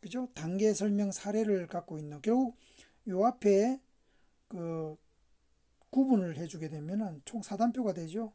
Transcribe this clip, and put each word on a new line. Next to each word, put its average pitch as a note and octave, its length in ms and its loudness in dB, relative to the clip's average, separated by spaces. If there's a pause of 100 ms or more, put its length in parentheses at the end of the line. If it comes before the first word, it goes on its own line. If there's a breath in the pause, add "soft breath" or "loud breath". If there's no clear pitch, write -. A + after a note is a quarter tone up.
그죠? B3 320 -6
단계 F#3+ 400 2
설명 G3+ 380 2
사례를 G3+ 560 0
갖고 E3 320 -8
있는, D3 220 -12
결국 A#3+ 360 2 (500 loud breath)
요 F#3 180 2
앞에 A#3+ 540 4 (680)
그 D#3+ 500 -6 (920)
구분을 A3 480 2
해주게 D#3+ 320 -8
되면은 D#3+ 560 -6
총 A3+ 160 -8
사 G#3 140 -6
단표가 A3+ 380 2
되죠. F3 420 -6